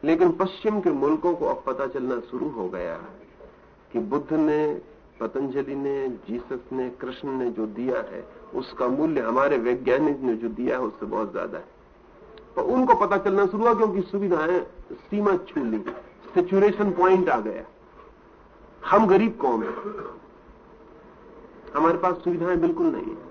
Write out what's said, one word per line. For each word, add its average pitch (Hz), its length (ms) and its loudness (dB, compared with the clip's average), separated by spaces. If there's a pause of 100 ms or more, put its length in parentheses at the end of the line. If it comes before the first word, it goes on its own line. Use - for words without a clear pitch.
लेकिन 165 280 4
पश्चिम 202 480 -2
के 180 100 2
मुल्कों 151 440 2
को 156 120 -2
अब - 200 -2
पता 135 200 -4
चलना 127 340 -4
शुरू 127 280 -6
हो 110 200 -6
गया 90 280 -6 (960)
कि 120 60 -2
बुद्ध 110 340 -4
ने, 330 500 2 (380)
पतंजलि 135 540 -4
ने, 139 340 -4
जीसस 120 520 -8 (120)
ने, 127 180 -4
कृष्ण 127 380 -10
ने 127 220 -2
जो 107 160 -4
दिया 120 340 -4
है, 95 280 -12 (260)
उसका 131 340 -4
मूल्य 143 320 0
हमारे 127 380 2
वैज्ञानिक 127 600 2
ने 120 160 0
जो 117 120 -6
दिया 123 300 -2
है, 127 40 -2
उससे 107 240 -6
बहुत 104 260 -4
ज्यादा 90 260 -6
है। - 200 -18 (800)
पर - 60 0
उनको 254 320 6
पता 202 240 2
चलना 202 280 2
शुरू 202 160 -2
हुआ 233 120 6
क्योंकि 202 280 2
सुविधाएं 175 640 0 (260)
सीमा 202 440 0
छू - 280 -4
ली, 110 140 -2 (560)
सैचुरेशन 196 580 4
पॉइंट 180 360 4
आ 127 120 2
गया। 101 240 -8 (1200)
हम 196 180 6
गरीब 196 340 4
कौम 120 220 0
हैं, 92 80 -4 (2000)
हमारे 165 220 4
पास 180 160 2
सुविधाएं 175 460 0
बिल्कुल 170 260 2
नहीं - 200 -2
है। - 240 -12